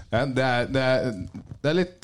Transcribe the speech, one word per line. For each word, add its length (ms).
Ja, 160
det 240
er, 240
det 160
er, 240
det 140
er 80
litt, 220